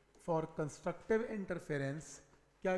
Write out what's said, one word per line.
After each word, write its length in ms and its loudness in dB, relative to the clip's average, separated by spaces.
for 140 4
constructive 760 0
interference 840 -2
क्या 140 4